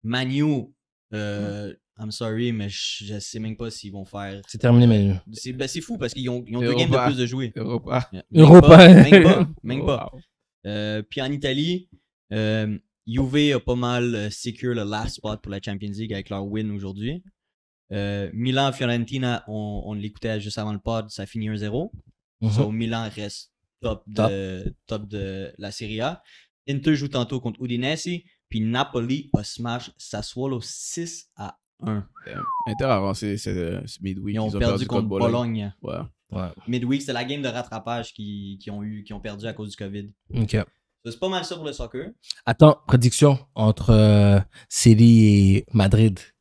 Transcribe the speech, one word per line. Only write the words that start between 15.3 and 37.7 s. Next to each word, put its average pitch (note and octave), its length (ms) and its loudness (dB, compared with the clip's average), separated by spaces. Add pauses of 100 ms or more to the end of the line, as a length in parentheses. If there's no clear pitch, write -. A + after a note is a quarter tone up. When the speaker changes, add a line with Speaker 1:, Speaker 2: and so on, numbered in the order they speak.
Speaker 1:
pour G#2 100 -16
la G2 80 -10
Champions G2+ 320 -10
League A2 220 -10
avec G2 160 -10
leur G2 160 -8
win G#2+ 240 -6
aujourd'hui. G#2 540 -10 (680)
Euh, G2+ 420 -8
Milan, C3 400 -2
Fiorentina, A#2+ 720 -6
on, G#2 380 -10
on G#2+ 80 -12
l'écoutait G#2+ 460 -10
juste G#2 200 -12
avant G#2+ 140 -8
le G2+ 60 -10
pod, A2+ 300 -8
ça G2 160 -14
finit G#2+ 240 -10
un A2 60 -8
zéro. G#2+ 360 -8 (500)
Speaker 3:
Mhm. A2 100 4
Speaker 1:
So, G#2+ 200 0
Milan A2+ 440 -4
reste - 360 -14 (300)
top A2 260 -6
de, G2 580 -4
Speaker 3:
Top. - 80 -8 (120)
Speaker 1:
top G#2 220 -10
de G2 500 -10
la G2 140 -14
Serie A2 300 -10
A. D#3 200 -8 (480)
Inter C#3 260 -2
joue C#3 120 -6
tantôt B2+ 320 -6
contre A#2 240 -10
Udinese, C#3+ 560 -6 (300)
puis A2 120 -6
Napoli B2 720 -4
a G#2+ 80 -6
smash A#2+ 540 -12
Sassuolo B2 640 -10
six - 760 -14
à - 200 -16 (220)
un. G#2 260 -8 (200)
Speaker 2:
Damn. - 180 -14 (240)
Inter G#5 180 -6
a B2+ 120 0
avancé, G2 400 -6
c'est, G2+ 180 -10
euh, F2+ 300 -8
c'est - 160 -20
midweek. F#2+ 340 -10
Speaker 1:
Ils A2 40 -6
ont A2 100 -6
Speaker 2:
Ils G2+ 60 -8
ont G2+ 40 -6
Speaker 1:
perdu A#2 140 0
Speaker 2:
perdu G2+ 140 -6
Speaker 1:
contre A#2+ 160 -2
Speaker 2:
contre G#2+ 60 -6
Bologne. A2+ 600 -4 (100)
Speaker 1:
Bologne. - 260 -12 (240)
Speaker 2:
Ouais. - 100 -10
Speaker 3:
Ouais. F2+ 80 -10 (180)
Speaker 1:
Midweek, B2 360 -4
c'est C3 100 -10
la B2 100 -6
game C#3+ 180 -10
de C3 60 -6
rattrapage A2+ 680 -10